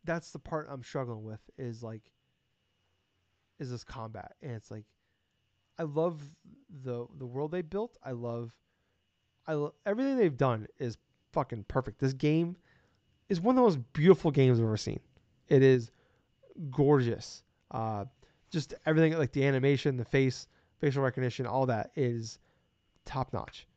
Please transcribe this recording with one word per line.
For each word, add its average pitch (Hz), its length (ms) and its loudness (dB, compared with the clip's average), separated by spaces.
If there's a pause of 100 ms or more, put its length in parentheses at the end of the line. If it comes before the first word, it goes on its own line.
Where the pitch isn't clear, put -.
that's 170 260 -6
the 156 80 -16
part 151 320 -8
I'm 131 120 -12
struggling 120 400 -8
with 107 180 -12 (180)
is, 120 240 -10
like, 110 180 -12 (1600)
is 131 100 -10
this 120 140 -10
combat, 113 580 -14
and 131 120 -10
it's 110 180 -14
like, 107 140 -14 (920)
I 170 60 -4
love 160 360 -2 (640)
the, 120 220 -6 (140)
the 127 80 -10
world 139 240 -6
they 180 100 -4
built. 190 420 -6
I 131 100 -8
love, 117 380 -6 (960)
I 160 80 -4
lo-, 147 220 -2 (100)
everything 262 320 0
they've 175 180 4
done 120 300 0 (140)
is 117 180 -6 (340)
fucking 120 340 -4
perfect. - 340 -4
This 135 140 0
game 160 440 0 (720)
is 180 100 0
one 233 140 2
of 254 40 4
the 254 40 6
most 165 320 2
beautiful 160 380 6
games 127 260 6
I've 113 80 2
ever 110 100 0
seen. 107 240 -6 (480)
It 135 160 6
is 127 260 6 (800)
gorgeous. 131 720 2 (300)
Uh, 110 340 -4 (460)
just - 240 -6 (100)
everything, 160 320 4
like, 139 140 0
the 135 160 0
animation, 135 500 2
the 117 80 -6
face, 135 420 0 (320)
facial 139 220 0
recognition, 127 460 -2
all 131 180 0
that 113 300 -2
is 117 420 -4 (680)
top - 280 -8
notch. - 440 -10